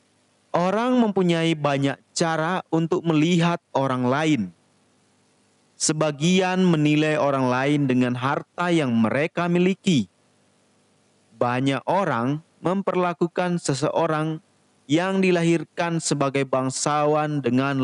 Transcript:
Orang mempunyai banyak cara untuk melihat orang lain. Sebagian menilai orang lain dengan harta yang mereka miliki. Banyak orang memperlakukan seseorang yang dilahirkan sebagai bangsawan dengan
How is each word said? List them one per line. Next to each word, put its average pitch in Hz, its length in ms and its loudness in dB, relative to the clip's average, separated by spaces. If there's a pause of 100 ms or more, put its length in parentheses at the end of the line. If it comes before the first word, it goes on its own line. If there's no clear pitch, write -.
(540)
Orang 220 480 2
mempunyai 170 560 2
banyak 139 400 0 (160)
cara 165 560 -2
untuk 165 320 -2
melihat 170 560 2 (160)
orang 127 320 0
lain. 143 360 0 (1300)
Sebagian 170 880 0
menilai 156 560 2
orang 135 320 0
lain 139 400 0
dengan 123 240 2
harta 151 560 -4
yang 147 240 0
mereka 143 560 0
miliki. 175 560 0 (1300)
Banyak 127 480 -2
orang 147 640 -2 (160)
memperlakukan 180 960 -2
seseorang 156 800 -2 (500)
yang 185 320 0
dilahirkan 170 800 0
sebagai 139 480 -2
bangsawan 147 960 0
dengan 131 400 0